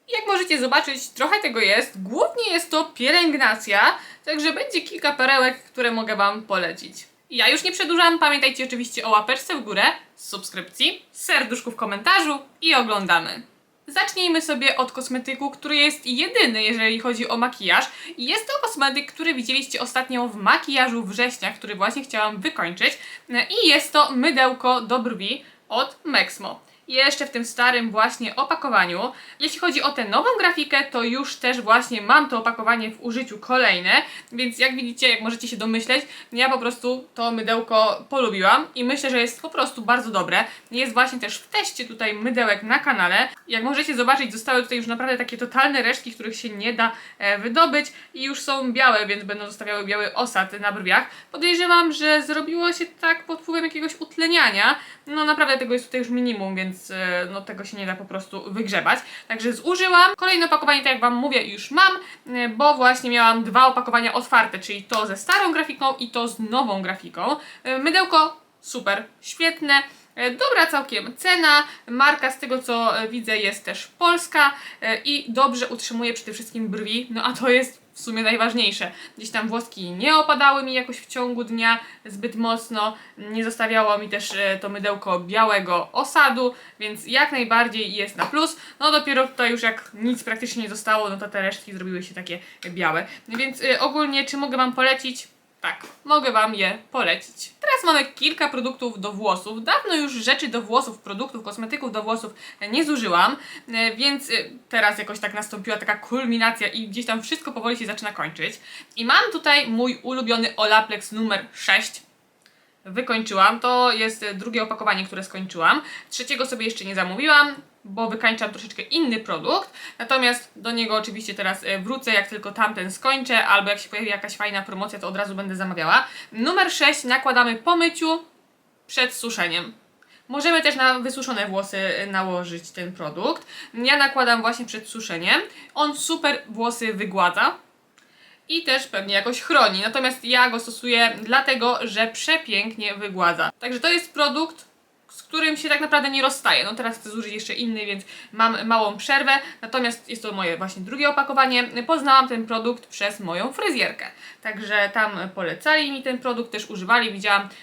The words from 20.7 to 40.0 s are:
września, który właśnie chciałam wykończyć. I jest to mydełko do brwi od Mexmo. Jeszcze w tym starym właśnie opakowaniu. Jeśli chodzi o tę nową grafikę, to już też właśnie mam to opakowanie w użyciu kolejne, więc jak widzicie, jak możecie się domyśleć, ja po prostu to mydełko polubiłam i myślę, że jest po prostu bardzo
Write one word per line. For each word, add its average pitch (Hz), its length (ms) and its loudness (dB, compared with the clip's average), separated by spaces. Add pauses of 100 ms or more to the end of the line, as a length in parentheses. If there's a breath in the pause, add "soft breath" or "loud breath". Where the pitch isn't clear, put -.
września, 214 480 -2
który 208 240 -10
właśnie 233 280 -2
chciałam 214 380 -2
wykończyć. 196 560 -2 (320 loud breath)
I 359 380 2
jest 302 260 4
to 294 180 6
mydełko 254 720 4
do 233 180 0
brwi 220 440 -4 (260 loud breath)
od 240 340 -2
Mexmo. 202 560 -2 (280 soft breath)
Jeszcze 277 380 2
w 277 60 -14
tym 233 140 -4
starym 240 460 2
właśnie 220 440 0
opakowaniu. 240 760 0 (280 loud breath)
Jeśli 302 200 -4
chodzi 302 220 2
o 285 100 2
tę 262 140 -4
nową 247 240 2 (100)
grafikę, 302 440 2
to 247 200 -2
już 254 320 -4
też 247 260 -2
właśnie 226 400 4
mam 262 280 6
to 233 100 -2
opakowanie 226 520 0
w - 120 -18
użyciu 233 360 -6
kolejne, 202 520 2 (400 loud breath)
więc 240 280 -4
jak 254 160 2
widzicie, 247 340 0
jak 220 120 2
możecie 233 260 -6
się 233 100 -8
domyśleć, 226 480 0 (260 loud breath)
ja 247 180 2
po 262 80 2
prostu 247 580 -4
to 233 160 -2
mydełko 226 760 2
polubiłam 226 680 4
i 254 80 -4
myślę, 269 260 -2
że 254 100 2
jest 233 220 -2
po 320 80 -10
prostu 285 320 -2
bardzo 226 300 0